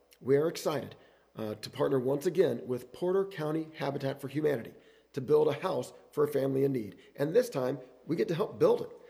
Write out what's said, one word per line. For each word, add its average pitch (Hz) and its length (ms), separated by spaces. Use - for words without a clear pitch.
We 135 160
are 151 100
excited, 147 480
uh, 107 260
to - 80
partner 139 300
once 139 280
again 151 400
with 123 240
Porter 185 340
County 156 520
Habitat 135 440
for 139 60
Humanity 135 460
to 135 80
build 151 260
a 147 60
house 143 400
for 147 140
a - 20
family 135 380
in 139 80
need. 104 240
And 147 180
this 240 160
time, 135 300
we 147 100
get 214 120
to 175 80
help 165 240
build 196 220
it. - 100